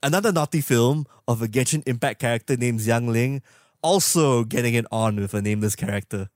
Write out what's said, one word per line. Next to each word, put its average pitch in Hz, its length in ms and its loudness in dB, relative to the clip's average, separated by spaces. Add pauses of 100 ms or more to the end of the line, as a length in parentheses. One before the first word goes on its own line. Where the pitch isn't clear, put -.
another 190 300 2
naughty 160 300 0
film 135 440 2 (220)
of 113 140 0
a 113 60 -4
Genshin 127 380 0
Impact 123 340 -4
character 120 380 -2
named 120 220 -2
Xiangling, 117 640 0 (400)
also 156 640 2
getting 117 300 0
it 117 180 0
on 110 260 0
with 101 160 -4
a 104 80 -2
nameless 107 340 0
character. 101 600 -6